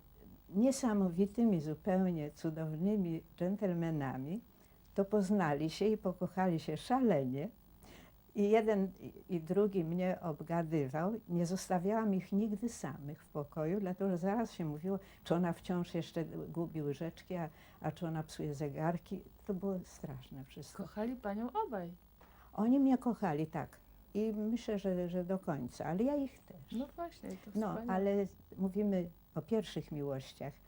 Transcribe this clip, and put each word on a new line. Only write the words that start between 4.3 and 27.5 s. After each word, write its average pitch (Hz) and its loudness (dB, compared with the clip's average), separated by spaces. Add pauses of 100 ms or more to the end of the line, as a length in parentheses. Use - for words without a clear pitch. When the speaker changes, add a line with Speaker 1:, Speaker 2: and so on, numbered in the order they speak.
Speaker 1:
to 190 4
poznali 185 4
się - 0
i 220 4
pokochali 185 0
się 156 -4
szalenie. 165 2 (840)
I 202 4
jeden, 214 6 (120)
i, - -12 (220)
i 165 0
drugi 190 2
mnie 180 0
obgadywał. 160 -2
Nie 175 0
zostawiałam 196 0
ich 185 -4
nigdy 208 0
samych 147 -8
w - -20
pokoju, 156 -4
dlatego 190 -2
że 180 2
zaraz 208 0
się 175 -4
mówiło, 160 -2 (260)
czy 175 2
ona 175 2
wciąż 175 -4
jeszcze 165 -2
gubi 160 -6
łyżeczki, 156 -6
a, 165 -4 (320)
a 156 -4
czy 165 -6
ona 160 -4
psuje 156 -6
zegarki. 156 -4 (260)
To 202 -2
było 196 -2 (100)
straszne 135 -12
wszystko. - -12
Speaker 2:
Kochali 220 -4
panią 214 -6 (180)
obaj. 190 -6 (600)
Speaker 1:
Oni 247 4
mnie 262 6
kochali, 185 0
tak. - -6 (360)
I 214 0
myślę, 214 -2
że, 180 0
że 180 -2
do 185 0
końca, 147 -4
ale 180 0
ja 285 2
ich 269 -4
też. - -16
Speaker 2:
No 240 -4 (100)
właśnie, 339 -10
to 190 -10 (180)